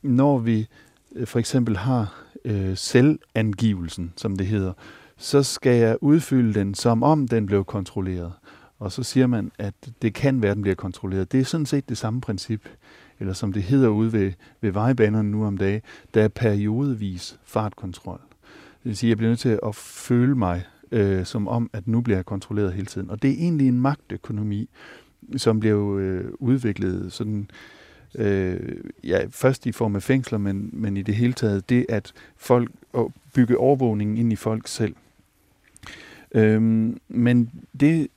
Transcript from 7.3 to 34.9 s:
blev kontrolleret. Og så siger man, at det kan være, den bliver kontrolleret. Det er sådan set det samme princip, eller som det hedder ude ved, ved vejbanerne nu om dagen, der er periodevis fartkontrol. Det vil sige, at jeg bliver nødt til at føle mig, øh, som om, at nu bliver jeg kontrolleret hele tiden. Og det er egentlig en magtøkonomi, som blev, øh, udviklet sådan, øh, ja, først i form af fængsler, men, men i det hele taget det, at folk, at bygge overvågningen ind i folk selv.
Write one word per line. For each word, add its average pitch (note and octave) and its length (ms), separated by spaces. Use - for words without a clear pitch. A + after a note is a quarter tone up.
blev G2 200
kontrolleret. F#2 640
Og G#2+ 120
så C3 120
siger C3 240
man, G#2+ 300
at G2+ 160
det A2 120
kan C3+ 280
være, G2+ 140
den G#2 60
bliver G2 140
kontrolleret. F#2+ 560
Det C3 80
er C3 60
sådan D#3 200
set C#3 240
det A2+ 80
samme A#2 240
princip, G#2+ 480
eller F#2+ 140
som G2 200
det G2+ 100
hedder B2+ 260
ude A2 240
ved, G2 180
ved G#2+ 100
vejbanerne G#2+ 600
nu G#2+ 140
om G2+ 120
dagen, G2 240
der A2 100
er A2 40
periodevis G#2+ 1160
fartkontrol. F#2+ 800
Det B2 60
vil G#2 80
sige, A#2 100
at - 20
jeg A2 80
bliver A2+ 120
nødt A#2 100
til A2 260
at G#2+ 100
føle B2+ 600
mig, F2+ 280
øh, G2 340
som G#2 220
om, A#2 260
at G2+ 140
nu A#2 140
bliver A2+ 160
jeg F#2+ 80
kontrolleret G2+ 480
hele F#2 120
tiden. F#2+ 240
Og G#2 120
det C3+ 80
er C3+ 60
egentlig D#3 320
en B2 140
magtøkonomi, G#2+ 880
som A2 220
blev, G#2 420
øh, F#2+ 380
udviklet G2 760
sådan, G#2 360
øh, G2 440
ja, D2+ 260
først - 360
i A#2+ 60
form G#2+ 240
af G2 80
fængsler, C3 340
men, G2+ 360
men G2+ 240
i G2 40
det G2+ 140
hele A#2+ 180
taget G2+ 360
det, B2 200
at G#2+ 240
folk, B2 340
at A#2 80
bygge A#2+ 240
overvågningen A2+ 600
ind A#2 160
i - 20
folk A2 320
selv. - 280